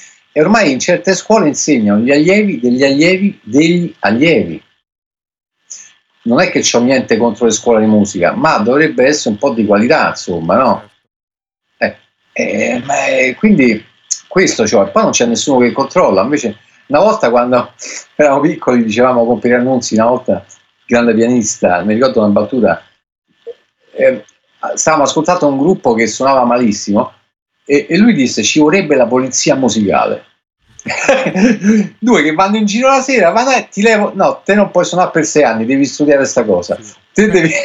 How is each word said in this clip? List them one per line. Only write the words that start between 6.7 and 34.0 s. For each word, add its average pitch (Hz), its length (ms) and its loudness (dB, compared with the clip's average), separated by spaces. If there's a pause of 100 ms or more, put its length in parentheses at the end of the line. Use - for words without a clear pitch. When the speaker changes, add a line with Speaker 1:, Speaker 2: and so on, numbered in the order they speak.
Speaker 1:
niente 123 360 0
contro 117 300 -2
le 110 60 2
scuole 113 280 0
di 110 60 2
musica, 98 460 0
ma 143 260 0
dovrebbe 127 480 0
essere 147 240 -2
un 104 80 -4
po' 139 120 -2
di 113 140 -2
qualità, 107 440 2
insomma, 85 480 -4
no? 120 260 0
Speaker 2:
Certo. - 100 -20 (840)
Speaker 1:
Eh, - 200 -6 (340)
eh, - 520 -4
ma - 220 -4
è, 127 300 -2
quindi 135 460 2 (440)
questo - 380 -2
c'ho, 101 220 2
e - 40 -12
poi - 140 0
non 147 80 0
c'è 120 140 0
nessuno 123 340 -2
che 117 120 2
controlla. 127 500 0
Invece 123 360 -4 (300)
una 143 120 0
volta 202 300 2
quando 123 420 0 (220)
<laughs> - 220 -18
eravamo 143 240 2
piccoli 135 440 0
dicevamo 120 400 0
con 113 140 0
Piero 120 200 0
Annunzi, 123 360 -2
una 110 120 2
volta 113 380 -2 (400)
grande 120 300 0
pianista, 107 680 0
mi 107 120 -2
ricordo 123 260 0
una 107 80 2
battuta, 104 540 0 (1120)
eh, 131 320 0 (500)
stavamo 151 300 0
ascoltando 160 420 -2
un 135 120 0
gruppo 139 360 0
che 113 120 0
suonava 127 380 0
malissimo 120 680 -2 (520)
e, 143 240 0
e 165 100 0
lui 226 160 4
disse: 127 280 -2
"Ci - 180 0
vorrebbe 156 360 2
la 123 100 2
polizia 131 480 -2
musicale." 98 720 -2 (600)
<laughs> 208 1120 0
Due 214 240 2
che 156 100 0
vanno 190 240 0
in 220 100 0
giro 240 220 0
la 269 120 4
sera, 226 320 2
"Ma 233 120 0
dai, 262 240 -2
ti 202 140 -6
levo, 214 320 2